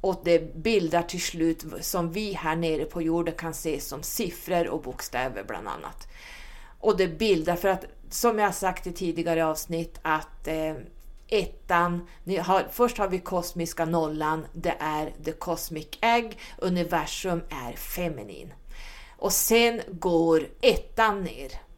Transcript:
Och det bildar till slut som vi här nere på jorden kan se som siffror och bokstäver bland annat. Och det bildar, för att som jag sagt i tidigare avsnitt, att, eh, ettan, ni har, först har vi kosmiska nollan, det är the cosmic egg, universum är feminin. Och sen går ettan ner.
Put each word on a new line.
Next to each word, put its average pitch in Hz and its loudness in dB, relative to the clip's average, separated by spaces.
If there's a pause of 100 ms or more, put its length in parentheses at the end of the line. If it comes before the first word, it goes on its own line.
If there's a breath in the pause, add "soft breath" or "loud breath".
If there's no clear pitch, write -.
Och 185 0
det 165 4
bildar 175 4
till 175 -4
slut 165 0 (160)
som 170 -2
vi 202 -2
här 165 2
nere 160 2
på 170 -6
jorden 165 2
kan 165 -4
se 151 -2
som 143 -8
siffror 175 0
och 156 -4
bokstäver 123 -4
bland 104 -8
annat. - -10 (720 loud breath)
Och 202 2
det 185 4
bildar, 170 2
för - 0
att 185 2 (240)
som 226 2
jag 196 2
sagt 185 -2
i 180 -6
tidigare 165 0
avsnitt, 160 -4
att, 156 -2
eh, 156 -2 (520)
ettan, 175 0 (160 loud breath)
ni 185 -2
har, 180 4
först 240 2
har 202 2
vi 180 0
kosmiska 170 -2
nollan, 156 0
det 165 -2
är 151 -2 (120)
the 165 -2
cosmic 160 -6 (140)
egg, 226 2 (200 loud breath)
universum 175 0
är 123 -8
feminin. 113 -8 (640 loud breath)
Och 190 0
sen 233 4
går 165 4 (140)
ettan 208 4
ner. 131 -8 (260)